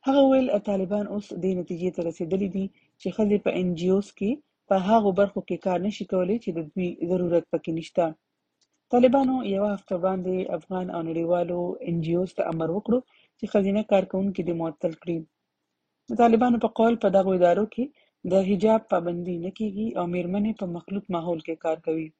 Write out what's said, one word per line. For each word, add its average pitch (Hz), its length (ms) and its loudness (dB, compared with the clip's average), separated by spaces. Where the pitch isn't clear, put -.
هغه 269 220 6
ویل 262 200 4
طالبان 196 440 -2
اوس 202 140 -8
دې 190 160 0
نتیجې 175 380 -4
ته 185 120 -6
رسېدلي 190 480 -4
دي 190 80 -2
چې - 160 -6
ښځې 208 280 2
په 196 60 2
ان 180 200 0
جی 180 140 0
اوز 196 140 0
کې 202 120 0
په 196 60 4
هغو 214 220 4
برخو 196 280 2
کې 175 80 -4
کار 180 200 0
نشي 202 260 -6
کولی 185 320 0
چې 202 120 -4
د 165 40 -4
دوی 180 180 -2
ضرورت 175 420 2
پکې 165 260 -4
نشته. 165 280 -2
طالبانو 254 420 4
یوه 202 200 0
هفته 196 240 -8
وړاندې 185 380 -2
افغان 185 360 -6
او 170 140 -4
نړیوالو 175 520 -2
ان 170 160 -2
جی 165 140 0
اوز 185 180 -4
ته - 140 -2
امر 160 240 -4
وکړو 214 220 0
چې - 140 -8
ښځینه 202 300 2
کارکوونکي 190 560 0
دې 170 140 -2
معطل 165 300 -6
کړي. 170 160 -4
د - 20 -4
طالبانو 233 420 4
په 220 40 2
قول 226 240 4
په 208 60 4
دغو 190 220 2
ادارو 180 340 4
کې 240 100 -4
د - 20 0
حجاب 214 420 4
پابندي 175 540 -2
نه 190 140 -6
کیږي 214 280 -4
او 175 60 -2
میرمنې 190 440 -2
په 202 160 -6
مخلوط 196 300 -8
ماحول 170 320 -4
کې 160 180 -8
کار 160 220 -2
کوي. 160 220 -4